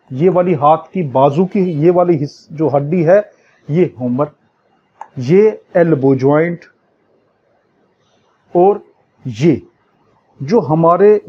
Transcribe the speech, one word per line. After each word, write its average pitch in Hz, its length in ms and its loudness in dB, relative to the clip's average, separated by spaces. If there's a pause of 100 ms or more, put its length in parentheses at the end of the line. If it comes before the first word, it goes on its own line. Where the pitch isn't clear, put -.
(120)
ये 143 180 0
वाली 180 240 0
हाथ 147 240 2
की 180 260 -8
बाजू 139 420 0
की, 190 140 -4
ये 170 300 -2
वाली 175 280 0
हिस-, - 360 -10
जो 151 140 -4
हड्डी 143 360 -2
है, 190 280 0 (380)
ये 165 160 0
Humer, 127 460 -6 (880)
ये 190 420 2 (140)
elbow 147 400 2
joint, 143 500 -2 (1900)
और 196 300 0 (420)
ये 127 340 0 (840)
जो 185 160 0
हमारे, 170 680 2